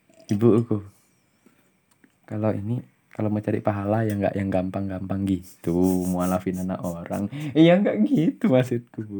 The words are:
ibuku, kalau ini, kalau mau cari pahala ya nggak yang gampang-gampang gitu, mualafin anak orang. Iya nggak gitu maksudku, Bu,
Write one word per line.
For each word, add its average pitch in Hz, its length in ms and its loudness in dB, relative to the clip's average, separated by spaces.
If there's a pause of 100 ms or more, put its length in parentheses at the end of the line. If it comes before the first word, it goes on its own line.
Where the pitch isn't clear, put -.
(280)
ibuku, 107 520 2 (1400)
kalau 107 280 -2
ini, 107 280 -4 (320)
kalau 107 160 -4
mau 104 120 0
cari 107 200 -2
pahala 104 440 0
ya 107 120 -2
nggak 98 180 0
yang 98 160 -2
gampang-gampang 95 800 -4
gitu, 87 480 -4 (320)
mualafin 92 500 -2
anak 92 240 -6
orang. 92 460 -6 (240)
Iya 165 260 6
nggak 202 200 0 (100)
gitu 233 420 0
maksudku, 123 520 0
Bu, 104 180 -10